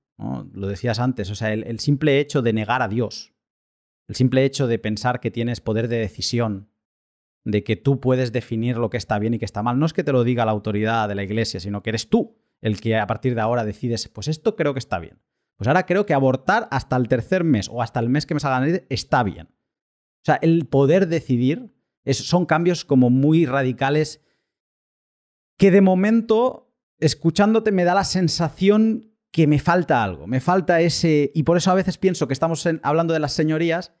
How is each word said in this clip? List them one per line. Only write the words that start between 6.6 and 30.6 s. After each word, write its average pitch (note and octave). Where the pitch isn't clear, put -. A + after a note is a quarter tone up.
de G#2
que A2+
tú C#3
puedes B2+
definir A#2
lo A#2
que B2
está A2
bien A2
y A2+
que -
está G#2
mal. B2
No D#3
es D#3+
que E3+
te C#3+
lo B2+
diga A#2+
la A2
autoridad G#2+
de G2+
la G2
iglesia, G#2+
sino G2+
que -
eres A2
tú -
el G#2+
que A2+
a G#2+
partir A#2
de A2+
ahora A2+
decides, A2
"Pues A2
esto D#3
creo D3
que C3
está G2
bien. -
Pues G2+
ahora E3+
creo G3+
que D#3
abortar C3+
hasta C3
el B2+
tercer F3
mes D3
o A#2+
hasta A#2
el A#2
mes C#3+
que -
me D3
salga C3
la C3
nariz E3+
está C3
bien". E2+
O -
sea, D3
el E3
poder D3+
decidir D#3+
es, C3
son F3
cambios E3+
como B2+
muy D3+
radicales C3+
que G3
de G3
momento, G#3+
escuchándote, G#3
me F#3
da F3
la G3
sensación F#3+
que D#3+
me D3
falta D3
algo, E2+
me B2+
falta F3